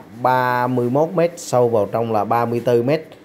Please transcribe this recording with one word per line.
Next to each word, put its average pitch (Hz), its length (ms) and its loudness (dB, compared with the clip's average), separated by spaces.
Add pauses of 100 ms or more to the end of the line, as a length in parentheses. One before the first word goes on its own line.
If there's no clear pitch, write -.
(220)
ba 127 460 2
mươi 123 220 0
mốt 151 260 0
mét, 170 220 2
sâu 123 320 0
vào 107 160 2
trong 113 260 -4
là 104 120 0
ba 117 220 0
mươi 117 200 -2
tư 120 180 2
mét, 151 200 -2 (220)